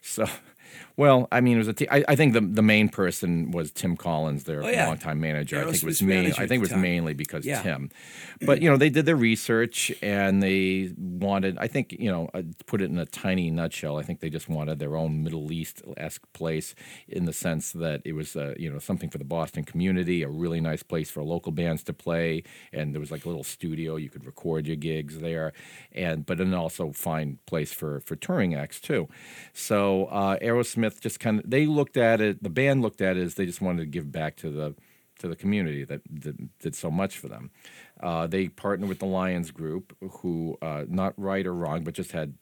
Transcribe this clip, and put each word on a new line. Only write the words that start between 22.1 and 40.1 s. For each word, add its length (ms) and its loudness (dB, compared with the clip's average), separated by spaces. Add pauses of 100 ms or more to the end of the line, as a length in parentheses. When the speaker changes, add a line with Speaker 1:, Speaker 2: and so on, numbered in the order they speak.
Speaker 1:
and 220 -4
there 60 -6
was, 100 -10
like, 140 -10
a 40 -8
little 160 -6
studio. 520 -6
You 140 -8
could 160 -18
record 400 -4
your 100 -4
gigs 440 -6
there, 320 -4 (400)
and, 340 -4
but 120 -2
then 160 2
also 380 -4
find 540 -4
place 260 -2
for, 280 -6
for 160 -8
touring 380 0
acts, 260 -6
too. 280 -2 (440)
So, 540 2
uh, 320 0
Aerosmith 640 0
just 200 -6
kinda, 260 2
they 200 4
looked 300 2
at 240 6
it, 220 2
the 80 -4
band 320 4
looked 180 -2
at 160 2
it 60 2
as 140 -4
they 100 0
just 140 -6
wanted 220 0
to 40 -4
give 240 -6
back 260 -4
to 140 -8
the, 240 -4 (460)
to 80 -6
the 80 -6
community 480 0
that, 160 -10 (100)
that 480 -10
did 160 -6
so 160 -6
much 280 -2
for 100 -12
them. 220 -14 (500)
Uh, 260 -2
they 220 0
partnered 400 -2
with 100 -4
the 80 -4
Lions 460 0
Group, 440 -8 (140)